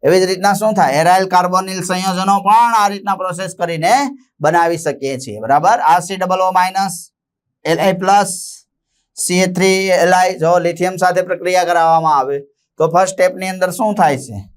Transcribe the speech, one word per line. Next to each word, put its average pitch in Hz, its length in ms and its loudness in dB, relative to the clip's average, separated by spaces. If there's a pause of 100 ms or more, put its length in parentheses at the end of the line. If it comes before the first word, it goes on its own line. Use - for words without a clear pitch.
એવી 175 180 4
જ - 20 2
રીતના 190 300 0
શું 214 200 0
થાય? 156 200 2
એરાઇલ 180 340 2
કાર્બોનિલ 185 560 0
સંયોજનો 185 560 -2
પણ 226 380 4
આ 202 100 2
રીતના 202 280 -4
પ્રોસેસ 185 440 -6
કરીને 170 340 0 (480)
બનાવી 170 360 2
શકીએ 139 400 -6
છીએ, 110 220 -12
બરાબર? 147 400 2
આર 160 200 2
સી 180 160 -8
ડબલ 185 260 -2
ઓ 185 100 2
માઇનસ, 185 580 -2 (560)
એલ 160 140 0
આઈ 190 140 2
પ્લસ, 190 560 0 (680)
સી 180 240 -2
એ 185 140 0
થ્રી 190 340 0
એલ 180 260 2
આઈ. 185 240 2
જો 170 220 2
લિથિયમ 175 360 -2
સાથે 180 260 0
પ્રક્રિયા 180 420 -2
કરાવવામાં 165 540 2
આવે 139 220 -2 (380)
તો 160 100 2
ફર્સ્ટ 185 260 2
સ્ટેપની 185 360 -2
અંદર 185 220 -2
શું 208 240 -2
થાય 156 220 2
છે? 101 400 -14